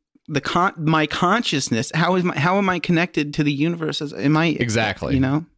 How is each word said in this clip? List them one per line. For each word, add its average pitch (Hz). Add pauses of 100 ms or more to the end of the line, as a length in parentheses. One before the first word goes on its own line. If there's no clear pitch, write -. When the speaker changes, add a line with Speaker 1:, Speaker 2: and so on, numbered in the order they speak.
(280)
Speaker 1:
the 156
con-, 180
my 156
consciousness, 151
how 170
is 180
my, 180
how 180
am 202
I 180
connected 165
to 156
the 147
universe? 156
As, 143
am 139
I 165
Speaker 2:
Exactly. 113
Speaker 1:
you 131
know? 139 (120)